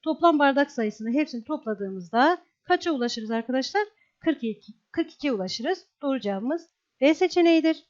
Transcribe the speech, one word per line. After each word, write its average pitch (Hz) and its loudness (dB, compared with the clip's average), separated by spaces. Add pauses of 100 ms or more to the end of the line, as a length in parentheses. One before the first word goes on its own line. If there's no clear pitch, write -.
Toplam 311 2
bardak 277 4
sayısını 220 -4
hepsini 269 -2
topladığımızda 220 -2 (260)
kaça 359 -2
ulaşırız 233 -4
arkadaşlar? 254 -2 (360)
Kırk - -2
iki, 214 -8 (180)
kırk 320 -6
ikiye 285 -4
ulaşırız. 220 -6 (160)
Doğru 269 -2
cevabımız 214 -6 (320)
B 294 6
seçeneğidir. 330 2